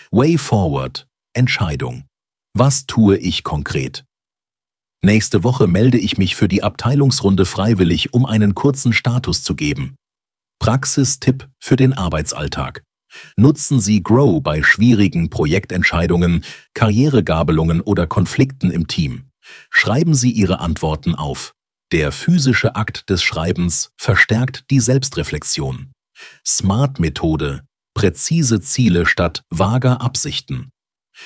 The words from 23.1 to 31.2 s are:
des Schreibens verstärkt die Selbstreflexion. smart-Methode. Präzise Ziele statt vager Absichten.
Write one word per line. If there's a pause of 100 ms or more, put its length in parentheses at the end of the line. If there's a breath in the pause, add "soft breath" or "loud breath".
des
Schreibens
verstärkt
die
Selbstreflexion. (540 loud breath)
smart-Methode. (280)
Präzise
Ziele
statt
vager
Absichten. (560 loud breath)